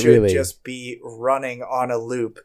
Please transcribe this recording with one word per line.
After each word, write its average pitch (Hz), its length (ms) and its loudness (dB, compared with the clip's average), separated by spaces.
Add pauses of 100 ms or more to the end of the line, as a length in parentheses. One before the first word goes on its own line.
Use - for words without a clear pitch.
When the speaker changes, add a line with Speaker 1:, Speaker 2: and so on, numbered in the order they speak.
Speaker 1:
should 117 40 4
Speaker 2:
really 107 280 6
Speaker 1:
just - 320 -4
be 123 380 -12
running 123 600 -4
on 127 280 -4
a 120 80 -2
loop 117 460 -6